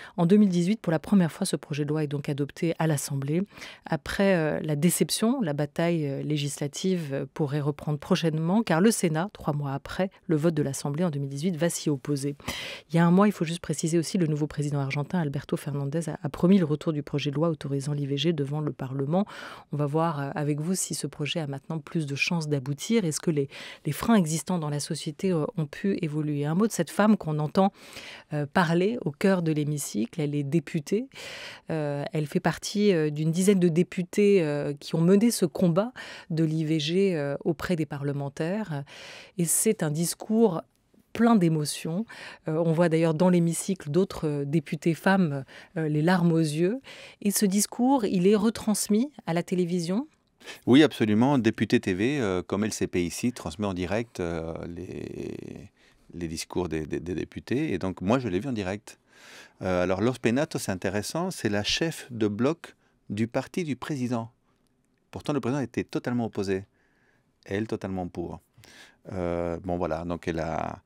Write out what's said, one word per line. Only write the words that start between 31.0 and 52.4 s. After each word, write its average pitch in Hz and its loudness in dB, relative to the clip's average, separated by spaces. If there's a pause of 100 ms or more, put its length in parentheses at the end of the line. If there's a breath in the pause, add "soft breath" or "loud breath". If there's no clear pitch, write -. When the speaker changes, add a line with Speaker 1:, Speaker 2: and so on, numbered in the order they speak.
Speaker 1:
Euh, 143 -2 (100)
elle 151 0
fait 180 -2
partie, 202 2
euh, 156 2
d'une 156 0
dizaine 185 4
de 175 6
députés, 180 4
euh, 147 -2
qui - -10
ont 160 4
mené 202 6
ce - 0
combat 185 2 (360 loud breath)
de 160 0
l'I 160 2
V 156 0
G, 180 2
euh, 143 -2
auprès 175 -2
des 156 0
parlementaires. 143 -4 (560 loud breath)
Et 170 2
c'est - 2
un 160 2
discours 170 2 (520)
plein 233 6
d'émotions. 165 2 (420 loud breath)
Euh, 156 0
on 165 2
voit 170 4
d'ailleurs 160 4
dans 180 6
l'hémicycle 170 2
d'autres, 170 0
euh, 147 -2
députées 160 0
femmes, 160 2 (320 loud breath)
euh, 160 -2
les 151 2
larmes 175 4
aux 165 4
yeux. 165 2 (400 loud breath)
Et 202 2
ce 208 2
discours, 240 2
il 180 2
est 214 6
retransmis 214 0 (140)
à 165 -2
la 175 0
télévision ? 180 -2 (600 loud breath)
Speaker 2:
Oui, 131 10
absolument. 120 4
Député 113 2
T 98 0
V, 131 0
euh, 92 0